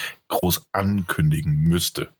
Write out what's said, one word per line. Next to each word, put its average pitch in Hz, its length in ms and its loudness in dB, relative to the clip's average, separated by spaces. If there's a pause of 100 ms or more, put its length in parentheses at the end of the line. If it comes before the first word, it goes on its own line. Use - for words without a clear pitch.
(300)
groß - 420 0
ankündigen 82 840 0
müsste. 82 540 0 (100)